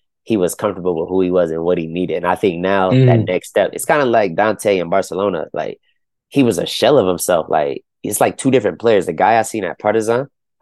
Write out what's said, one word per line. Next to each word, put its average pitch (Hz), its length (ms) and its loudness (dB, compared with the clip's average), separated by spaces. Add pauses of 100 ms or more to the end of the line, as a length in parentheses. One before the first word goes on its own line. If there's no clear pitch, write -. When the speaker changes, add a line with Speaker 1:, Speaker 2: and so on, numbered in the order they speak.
(260)
Speaker 1:
he 113 120 0
was 87 180 0
comfortable 90 460 -4
with 85 80 -6
who 92 140 0
he 90 100 0
was 90 180 2
and 82 140 -4
what 87 140 0
he 80 100 -6
needed. 87 300 -4
And 85 80 -6
I 90 100 2
think 87 240 -2
now 95 300 0
that 127 60 2
Speaker 2:
Mm. 120 300 4
Speaker 1:
next 90 220 -4
step, 101 240 0
it's - 120 -10
kinda 147 200 2
like 107 320 0
Dante 101 420 0
in 85 100 -4
Barcelona. 92 640 -2
Like, - 280 -8 (480)
he 139 160 2
was 113 140 2
a - 80 -2
shell 131 320 2
of 95 100 4
himself. 85 400 0
Like, 73 340 -2 (220)
it's - 160 -6
like 117 160 0
two 131 160 0
different 104 260 0
players. 104 280 2
The 90 80 -4
guy 101 240 4
I 110 40 2
seen 110 220 -6
at 80 160 -8
Partizan, 113 480 0 (340)